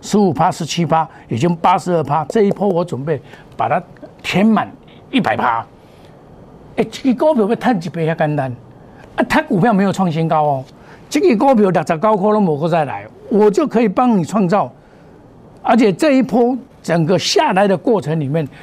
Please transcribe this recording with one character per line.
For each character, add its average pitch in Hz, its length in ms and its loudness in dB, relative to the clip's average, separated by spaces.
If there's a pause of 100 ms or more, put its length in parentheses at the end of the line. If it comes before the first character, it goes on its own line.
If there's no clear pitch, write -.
十 - 160 -4
五 196 160 4
趴、 165 180 0
十 170 140 -6
七 165 220 -4
趴， 160 200 0 (220)
已 120 100 -4
经 170 180 2
八 180 200 2
十 180 160 -4
二 165 100 0
趴。 156 280 -2
这 226 120 2
一 202 80 2
波 190 160 -2
我 180 180 0
准 135 200 -8
备 151 160 -4 (340)
把 117 140 -4
它 165 140 -2 (400)
填 190 240 0
满 196 200 0 (440)
一 269 100 0
百 110 160 -2
趴。 117 280 -2 (1120)
哎， 220 140 0
这 - 220 -2
个 311 140 0
股 311 80 4
票 214 140 0
要 233 60 0
赚 226 300 -2
一 180 40 -8
倍 165 180 -4
那 160 60 -2
么 160 40 -4
简 151 200 0
单。 131 200 -6 (600)
啊， - 120 0
它 294 140 0
股 240 180 -2
票 233 120 2
没 196 120 2
有 196 80 0
创 185 180 -2
新 160 180 -2
高 156 140 0
哦。 139 220 -2 (440)
这 302 120 -2
个 349 160 4
股 269 180 4
票 208 160 4
六 175 120 0
十 - 20 -2
九 196 320 0
块 202 160 0
都 214 80 2
没 175 140 0
有 147 140 -4
再 160 160 0
来， 104 220 -10 (220)
我 214 220 4
就 285 160 0
可 214 140 0
以 233 80 4
帮 240 280 2
你 175 80 0
创 190 240 -2
造。 165 220 0 (920)
而 - 140 2
且 220 160 4
这 302 200 2
一 262 100 4
波 240 340 0 (260)
整 165 220 0
个 151 140 2
下 302 340 0
来 196 140 2
的 196 100 2
过 214 240 0
程 151 200 -4
里 139 80 -4
面， 151 180 -2 (160)